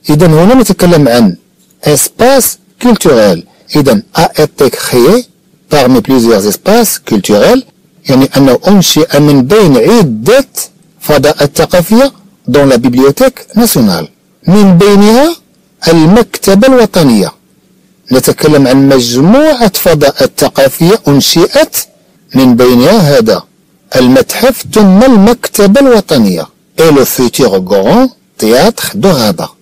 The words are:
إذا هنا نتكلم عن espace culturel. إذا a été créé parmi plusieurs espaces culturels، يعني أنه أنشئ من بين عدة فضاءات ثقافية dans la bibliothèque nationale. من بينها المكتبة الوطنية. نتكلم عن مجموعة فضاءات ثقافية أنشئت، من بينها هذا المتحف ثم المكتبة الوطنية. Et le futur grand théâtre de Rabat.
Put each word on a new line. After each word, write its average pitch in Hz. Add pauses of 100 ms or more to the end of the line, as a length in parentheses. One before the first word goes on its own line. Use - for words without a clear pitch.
(100)
إذا 151
هنا 170
نتكلم 175
عن 117 (500)
espace 233 (380)
culturel. 117 (380)
إذا 120 (160)
a 165
été 147
créé 160 (440)
parmi 127
plusieurs 113
espaces 208 (120)
culturels، 117 (460)
يعني 135
أنه 135 (100)
أنشئ 165
من 147
بين 165
عدة 160 (520)
فضاءات 147
ثقافية 214 (380)
dans 139
la 131
bibliothèque 135
nationale. 104 (400)
من 190
بينها 208 (520)
المكتبة 196
الوطنية. 151 (800)
نتكلم 139
عن 139
مجموعة 185
فضاءات 147
ثقافية 147
أنشئت، 170 (580)
من 127
بينها 135
هذا 110 (540)
المتحف 135 (100)
ثم 202
المكتبة 226
الوطنية. 131 (320)
Et 160
le 139
futur 117
grand 104 (280)
théâtre 131
de 143
Rabat. 110 (120)